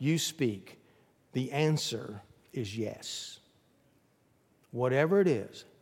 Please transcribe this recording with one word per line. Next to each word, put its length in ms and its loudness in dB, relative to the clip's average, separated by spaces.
you 180 2
speak, 600 -2
the 200 -2
answer 680 0
is 240 -6
yes. 640 -8
Whatever 480 2
it 80 4
is, 360 -2